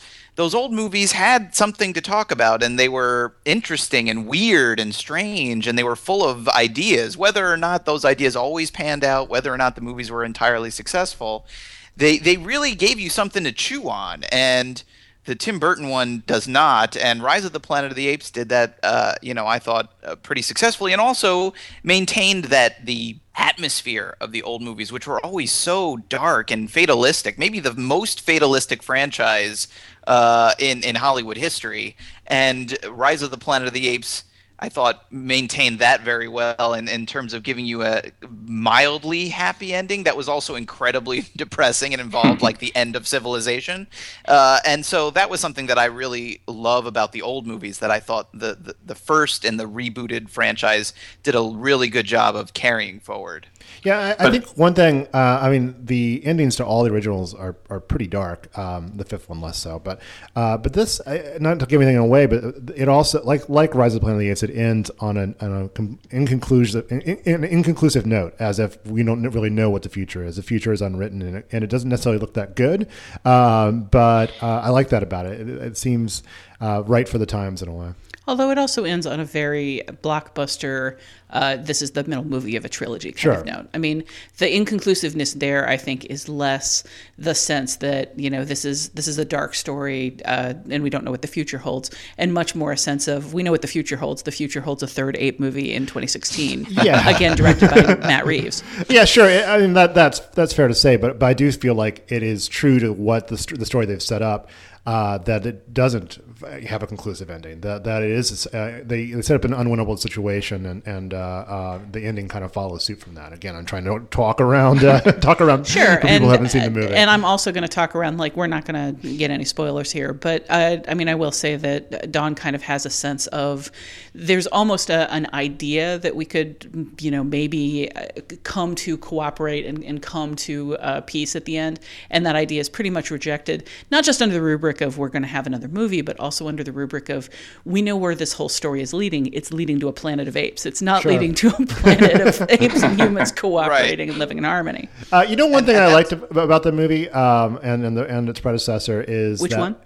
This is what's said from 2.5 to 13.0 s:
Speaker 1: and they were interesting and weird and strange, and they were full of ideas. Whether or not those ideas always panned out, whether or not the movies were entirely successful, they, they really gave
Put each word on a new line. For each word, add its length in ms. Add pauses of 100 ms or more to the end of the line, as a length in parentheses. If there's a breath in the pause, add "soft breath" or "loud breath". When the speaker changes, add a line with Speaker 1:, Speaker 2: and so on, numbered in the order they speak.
Speaker 1:
and 160
they 100
were 460 (100)
interesting 640
and 200
weird 500
and 160
strange, 720
and 100
they 80
were 120
full 280
of 240
ideas. 680
Whether 360
or 40
not 300
those 180
ideas 320
always 340
panned 340
out, 240
whether 240
or 60
not 160
the 60
movies 320
were 120
entirely 460
successful, 760 (500 loud breath)
they, 220
they 180
really 400
gave 240